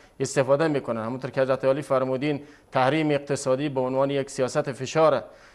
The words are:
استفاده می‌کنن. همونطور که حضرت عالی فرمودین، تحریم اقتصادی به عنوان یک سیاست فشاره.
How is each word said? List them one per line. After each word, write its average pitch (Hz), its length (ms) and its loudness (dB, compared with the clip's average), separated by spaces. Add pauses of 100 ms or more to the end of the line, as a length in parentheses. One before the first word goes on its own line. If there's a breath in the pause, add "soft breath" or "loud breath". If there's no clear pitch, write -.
(200 loud breath)
استفاده 139 480 2
می‌کنن. 120 380 -2
همونطور 127 260 -6
که 135 100 -2
حضرت 131 240 0
عالی 135 160 2
فرمودین، 135 600 0 (300 loud breath)
تحریم 147 400 2
اقتصادی 143 580 -2
به 131 100 -4
عنوان 131 300 0
یک 139 200 -2
سیاست 135 420 -2
فشاره. 135 520 2 (300 loud breath)